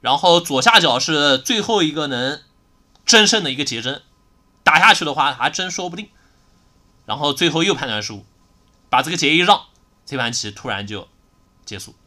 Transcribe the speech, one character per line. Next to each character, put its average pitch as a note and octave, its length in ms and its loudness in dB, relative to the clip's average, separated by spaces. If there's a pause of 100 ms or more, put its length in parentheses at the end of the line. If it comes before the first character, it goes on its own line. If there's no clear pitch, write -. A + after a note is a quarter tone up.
然 B2+ 160 0
后 F3 240 4
左 C#3 200 -2
下 A3+ 200 6
角 C3 180 2
是 D3 380 2
最 G#3+ 240 -4
后 G#3 200 0
一 D#3 80 2
个 D3+ 180 -4
能 C3 340 -6 (640)
争 G#3+ 200 6
胜 G#3+ 160 0
的 D3+ 100 -4
一 C3 40 -6
个 C#3 80 -6
劫 A#2+ 180 -6
针， C3 200 -8 (600)
打 - 160 2
下 G3+ 160 6
去 - 120 0
的 D3 80 -4
话 C#3 200 0
还 B2 160 -2
真 F#3 220 -6
说 F3+ 180 -8
不 E3 60 -12
定。 G#3 140 -14 (960)
然 G#2+ 120 -6
后 D3 140 0
最 E3 180 0
后 E3 140 0
又 F#3+ 100 0
判 C#3+ 140 -6
断 G#2+ 160 -6
失 - 80 -10
误， G2+ 140 -16 (640)
把 - 120 2
这 C#3 80 -6
个 F3+ 60 -4
劫 D3+ 180 0
一 D#3+ 40 4
让， F3+ 300 2 (380)
这 C3+ 120 -10
盘 A#2 160 -4
棋 G#2+ 180 -8
突 G#2+ 160 -14
然 G2+ 180 -6
就 G2+ 220 -12 (580)
结 G2+ 140 -14
束 - 160 -20 (120)